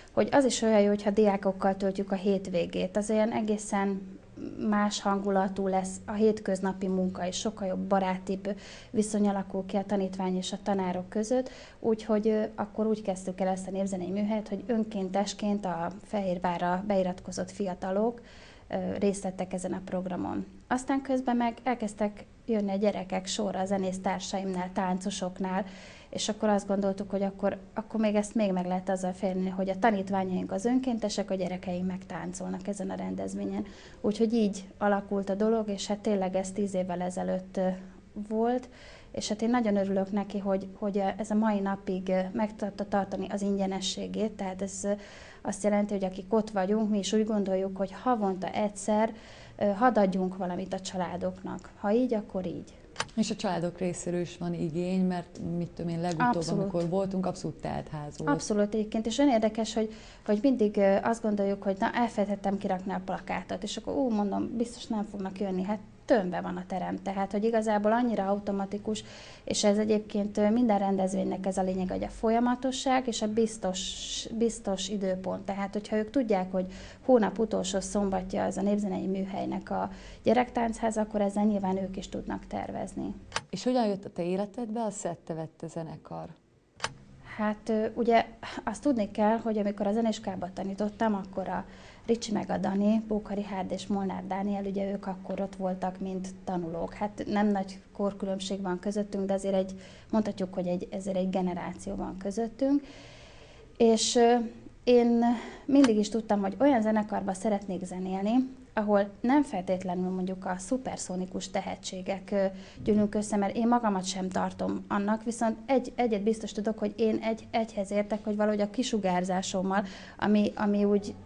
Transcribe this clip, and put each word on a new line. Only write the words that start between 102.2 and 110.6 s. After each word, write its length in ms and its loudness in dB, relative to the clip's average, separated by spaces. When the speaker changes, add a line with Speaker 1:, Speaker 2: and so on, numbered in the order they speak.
Speaker 1:
És, 380 6
ö, 200 8
én 400 8
mindig 320 8
is 120 2
tudtam, 320 0
hogy 200 -2
olyan 220 6
zenekarban 520 0
szeretnék 500 -2
zenélni, 640 0
ahol 360 4
nem 220 6
feltétlenül 680 -2
mondjuk 340 -2
a 140 -2
szuperszonikus 920 -4